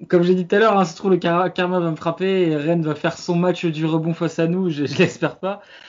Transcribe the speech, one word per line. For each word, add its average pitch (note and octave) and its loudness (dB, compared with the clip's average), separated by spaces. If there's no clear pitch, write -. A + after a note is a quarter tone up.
comme F3 4
j'ai F#3 4
dit F3+ -2
tout F#3 -2
à G3+ 4
l'heure, G#3+ 4
hein, F#3+ 4
ça - -6
se - -16
trouve, F#3+ -2
le F#3 4
kar-, F3 0
karma F3+ 0
va E3+ 0
me D#3+ -4
frapper F3+ 0
et D3+ 0
Rennes D#3+ 0
va D3+ -2
faire D#3+ -4
son - -4
match F3 0
du D#3+ -2
rebond E3 0
face E3 -4
à E3 2
nous, F3 0
je, C#3+ -2
je C#3 -6
l'espère - 0
pas. G3+ -6